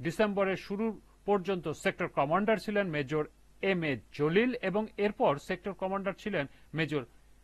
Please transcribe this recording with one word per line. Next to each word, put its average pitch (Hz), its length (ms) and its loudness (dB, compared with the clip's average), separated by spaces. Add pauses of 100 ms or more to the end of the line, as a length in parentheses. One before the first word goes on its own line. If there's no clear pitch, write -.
ডিসেম্বরের 190 540 0
শুরু 208 460 -4 (240)
পর্যন্ত 185 440 0
সেক্টর 175 380 -2
কমান্ডার 185 500 2
ছিলেন 202 300 -2
মেজর 151 400 -2 (340)
এম 190 220 2
এ 139 140 0 (160)
জলিল 196 480 2
এবং 196 260 0 (100)
এরপর 202 400 2
সেক্টর 185 360 -6
কমান্ডার 190 400 -2
ছিলেন 175 340 -2 (260)
মেজর 151 320 0 (380)